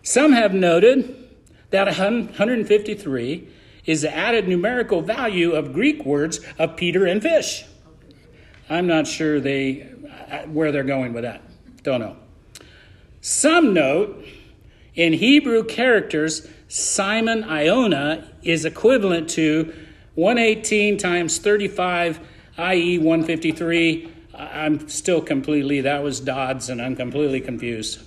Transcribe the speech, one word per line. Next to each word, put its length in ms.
Some 300
have 200
noted 600
that 180
a 40
hundred 760
fifty-three 800
is 180
the 120
added 340
numerical 520
value 520
of 200
Greek 320
words 360
of 180
Peter 300
and 160
fish. 420
I'm 180
not 200
sure 340
they, 480
uh, 120
where 300
they're 100
going 300
with 120
that. 180
Don't 180
know. 160
Some 520
note 520
in 200
Hebrew 500
characters, 840
Simon 760
Iona 840
is 220
equivalent 680
to 420
one 220
eighteen 640
times 400
thirty-five, 840
I 180
E 240
one 240
fifty-three. 920
I, 300
I'm 240
still 340
completely, 600
that 200
was 160
Dodds, 500
and 140
I'm 140
completely 440
confused. 680